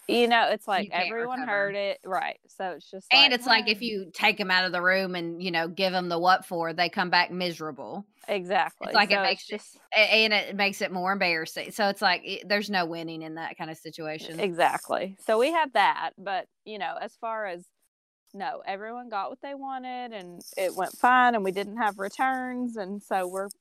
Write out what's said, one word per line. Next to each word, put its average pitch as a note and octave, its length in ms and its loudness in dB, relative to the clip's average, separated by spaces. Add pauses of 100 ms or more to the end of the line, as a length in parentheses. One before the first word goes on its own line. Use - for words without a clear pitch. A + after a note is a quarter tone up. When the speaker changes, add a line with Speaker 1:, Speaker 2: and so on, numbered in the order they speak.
Speaker 1:
you A#3 220 4
know, A#3 180 6
it's G#3+ 180 -2
like G3 200 0
Speaker 2:
You G3 60 -12
can't F3+ 180 -2
Speaker 1:
everyone A#3+ 320 -6
Speaker 2:
recover. A3+ 160 -2
Speaker 1:
heard G3+ 180 -2
it. G3+ 300 -4
Right. - 420 -4
So F#3+ 220 -8
it's D#3+ 200 -12
just F#3+ 220 -14
Speaker 2:
And C4+ 120 8
Speaker 1:
like, C#4 100 6
Speaker 2:
it's B3 120 -2
like, A3 220 4
if G#3+ 120 0
Speaker 1:
"Oh." B3 40 -6
Speaker 2:
you G3+ 300 -6
take A3 260 2
'em G3 100 -2
out F#3 140 4
of F#3 80 0
the F3+ 100 0
room F#3 340 4
and, E3+ 280 -4
you F#3 80 -2
know, E3 160 2
give F3+ 260 0
'em F3+ 140 0
the E3+ 100 0
what F3+ 280 4
for, E3 260 -4
they F3 160 0
come F3+ 220 -2
back F3 220 4
miserable. D#3 720 -6 (240)
Speaker 1:
Exactly. F3+ 580 0
Speaker 2:
It's - 80 -4
like, G#3 160 6
it G3+ 40 6
Speaker 1:
So G3 80 2
Speaker 2:
makes F#3+ 180 0
Speaker 1:
it's - 80 -18
just - 260 -10
Speaker 2:
it, - 220 -4
a-, G#3+ 260 6
and G#3+ 100 4
it G3+ 220 0
makes G3 260 0
it F3+ 120 -2
more F#3 180 0
embarrassing. E3+ 600 -2
So G3+ 180 2
it's G3+ 120 -4
like, F#3 220 2
it, F#3 240 -10
there's G3+ 220 0
no F#3 160 2
winning E3 380 -8
in D#3+ 120 -10
that E3 220 -8
kind E3 120 -8
of D#3+ 60 -10
situation. D#3+ 640 -10
Speaker 1:
Exactly. F3 840 2
So A3 120 4
we C4 140 4
had D#4 220 0
that, D#3+ 440 2
but, F#3+ 300 -6 (160)
you G#3+ 160 -10
know, E3+ 220 -6
as G3 160 -10
far A3 300 -6
as, F3 180 -10 (680)
no, F3 320 -6
everyone A3 440 -8
got G3 220 -4
what - 100 -14
they C#4+ 120 -10
wanted B3+ 600 -8
and F3+ 280 -14 (140)
it F#3 200 -2
went F3+ 220 -4
fine B3 380 6
and G#3 80 0
we F#3+ 80 0
didn't G3+ 240 -6
have G#3+ 240 -2
returns. B3 800 -4
And G3+ 260 -8
so F#3+ 240 -2
we're, F#3+ 220 -6 (120)